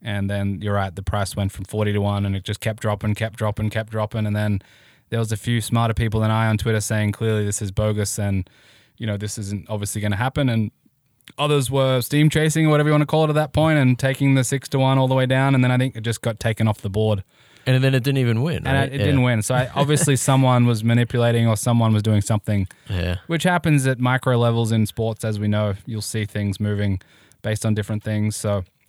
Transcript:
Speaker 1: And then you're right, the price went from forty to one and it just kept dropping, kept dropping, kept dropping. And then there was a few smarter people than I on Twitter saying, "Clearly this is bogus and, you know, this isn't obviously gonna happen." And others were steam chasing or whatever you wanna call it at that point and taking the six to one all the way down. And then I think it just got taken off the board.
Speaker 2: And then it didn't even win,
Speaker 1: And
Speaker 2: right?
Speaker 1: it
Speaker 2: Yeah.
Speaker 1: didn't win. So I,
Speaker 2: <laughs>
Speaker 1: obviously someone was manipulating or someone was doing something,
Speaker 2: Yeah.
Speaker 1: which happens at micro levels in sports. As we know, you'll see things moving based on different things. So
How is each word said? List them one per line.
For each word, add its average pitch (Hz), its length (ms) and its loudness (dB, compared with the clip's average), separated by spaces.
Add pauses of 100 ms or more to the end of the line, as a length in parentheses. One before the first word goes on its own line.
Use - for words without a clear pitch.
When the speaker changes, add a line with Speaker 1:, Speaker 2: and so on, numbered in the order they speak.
Speaker 1:
And 101 280 -4
then 101 320 -4
you're 101 140 -2
right, 98 200 -2
the 98 80 -10
price 101 320 -4
went 98 160 -2
from 98 140 -12
forty 107 260 -2
to 104 80 0
one 101 260 -2
and 98 120 -4
it 95 80 -10
just - 160 -8
kept 110 200 -4
dropping, 107 340 -2
kept 110 200 -4
dropping, 107 340 -4
kept 110 220 -6
dropping. 107 340 -4
And 104 80 -2
then 104 280 -2 (480)
there 113 100 -4
was 110 140 -4
a - 20 -4
few 117 240 -2
smarter 117 340 0
people 110 280 -2
than 110 100 2
I 113 160 2
on 110 100 2
Twitter 110 220 0
saying, 107 320 -2
"Clearly 110 320 -2
this 101 180 -4
is 101 100 -6
bogus 107 460 -2
and, 101 320 -2 (480)
you 113 80 -8
know, 104 120 -4
this 104 200 -8
isn't 101 320 -8
obviously 104 300 -6
gonna 104 160 -2
happen." 131 320 0
And 113 240 0 (640)
others 143 320 0
were 131 300 2
steam 147 300 2
chasing 156 380 2
or - 20 4
whatever 151 180 4
you 151 60 4
wanna 151 140 2
call 156 180 2
it 151 40 2
at 151 60 0
that 151 160 0
point 156 260 2
and 127 220 4
taking 135 360 2
the 131 100 2
six 135 240 -6
to 139 100 0
one 131 180 4
all 131 120 2
the 131 60 2
way 131 100 2
down. 131 300 2
And 127 100 4
then 127 60 2
I 127 60 2
think 127 200 -2
it 113 40 -8
just 113 200 -4
got 113 180 -4
taken 110 300 0
off 104 100 -2
the 101 100 -6
board. 104 360 0 (400)
Speaker 2:
And 127 160 2
then 135 140 2
it 123 80 0
didn't 139 140 0
even 117 240 2
win, 160 260 -4
Speaker 1:
And 135 100 2
Speaker 2:
right? 135 140 0
Speaker 1:
it 135 80 -6
Speaker 2:
Yeah. 101 60 2
Speaker 1:
didn't 98 160 4
win. 120 200 2
So 127 140 -2
I, 127 160 0
Speaker 2:
<laughs> - 40 -8
Speaker 1:
obviously 143 420 2
someone 127 480 4
was 113 180 2
manipulating 117 640 2
or 113 80 4
someone 117 380 2
was 104 100 2
doing 107 160 4
something, 101 480 0 (220)
Speaker 2:
Yeah. 90 380 -2
Speaker 1:
which 165 160 -2
happens 160 440 2
at 127 140 0
micro 127 360 2
levels 117 360 2
in 110 120 2
sports. 113 380 -4
As 107 160 -4
we 104 80 -2
know, 104 280 0 (100)
you'll 110 160 -8
see 110 240 -4
things 101 340 -4
moving 101 400 -2 (420)
based 110 240 -4
on 110 80 2
different 107 300 -4
things. 107 320 -2
So 101 300 -2 (240)